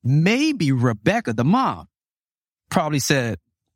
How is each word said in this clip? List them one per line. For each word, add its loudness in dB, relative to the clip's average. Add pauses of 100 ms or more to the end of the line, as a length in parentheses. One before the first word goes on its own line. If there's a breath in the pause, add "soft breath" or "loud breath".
Maybe 2
Rebecca, 0
the -2
mom, 0 (800)
probably 0
said, -2 (360)